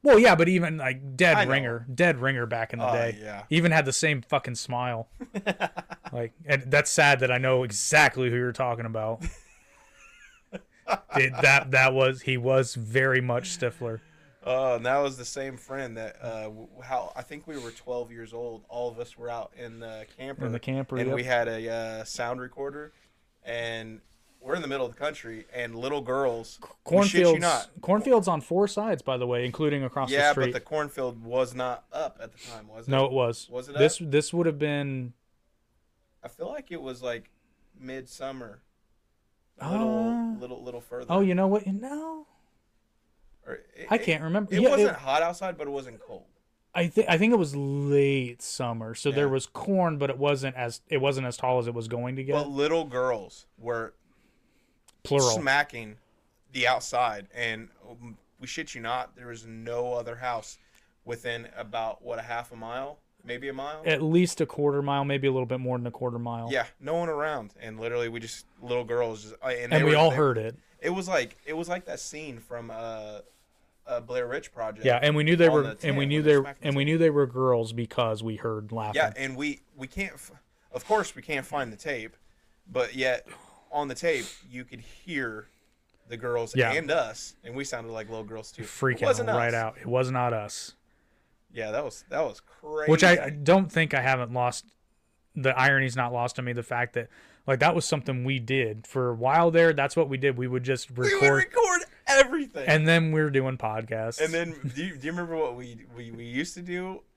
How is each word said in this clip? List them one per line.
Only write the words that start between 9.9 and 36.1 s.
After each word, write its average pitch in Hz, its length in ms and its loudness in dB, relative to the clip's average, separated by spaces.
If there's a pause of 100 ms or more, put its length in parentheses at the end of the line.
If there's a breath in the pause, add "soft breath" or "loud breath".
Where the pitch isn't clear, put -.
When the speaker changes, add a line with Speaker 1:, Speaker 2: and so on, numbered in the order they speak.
Speaker 1:
It, 131 240 4
that, 135 300 6
that 131 220 6
was, 131 280 4
he 131 160 -2
was 131 380 2
very 127 440 2
much 123 400 -2
Stifler. 117 400 -4 (460 soft breath)
Speaker 2:
Uh, 127 300 2
and 117 100 -6
that 135 140 2
was 139 180 -2
the 123 80 -14
same 135 320 -10
friend 131 400 -10
that, 110 240 -10
uh, 113 220 -8
w-, 110 240 -14 (140)
how, 131 340 -4
I 123 80 -10
think 147 240 -16
we 151 100 -10
were 117 140 -12
twelve 120 400 -8
years 117 220 -16
old. 117 360 -10
All 120 200 -6
of 113 80 -12
us 120 200 -12
were 120 120 -10
out 117 280 -8
in 117 240 -16
the 110 240 -14 (120)
camper. 135 280 -10
Speaker 1:
In 117 80 -4
the 120 60 -6
camper, 131 380 -6
Speaker 2:
And 127 100 0
Speaker 1:
yep. 127 80 0
Speaker 2:
we 123 80 -4
had 120 260 0
a, 113 200 -6
uh, 113 360 -6
sound 123 340 -6
recorder, 143 540 -12 (500)
and 113 560 -8 (400)
we're 135 160 -4
in 180 60 -6
the 147 80 -8
middle 135 160 -2
of 117 80 -10
the - 40 -20
country, 117 560 -8
and 120 220 -8
little 139 240 -4
girls, 123 600 -2
Speaker 1:
C-, - 340 -4
Speaker 2:
we 196 120 8
shit 196 120 6
you 175 60 8
Speaker 1:
cornfields, 165 160 8
Speaker 2:
not. 160 280 2 (120)
Speaker 1:
cornfields 214 480 4
on 160 100 2
four 196 300 2
sides, 208 320 -2
by 131 160 -2
the 123 100 -2
way, 123 160 0
including 143 400 0
across 131 260 -2
Speaker 2:
Yeah, 143 180 4
Speaker 1:
the 147 40 6
street. 135 140 2
Speaker 2:
but 123 80 -2
the 123 80 -2
cornfield 135 600 -4
was 120 320 0
not 123 380 -4
up 147 300 -8
at 113 100 -14
the - 60 -20 (100)
time, 110 220 -16
was 113 180 -14
it? 135 40 -2
Speaker 1:
No, 135 120 4
it 131 80 0
was. 120 400 -2
Speaker 2:
Was 127 160 -10
it 143 100 -8
Speaker 1:
This, 151 240 4
Speaker 2:
up? 156 100 -8
Speaker 1:
this 151 220 2
would 170 120 2
have 151 140 0
been 139 520 -4 (1120)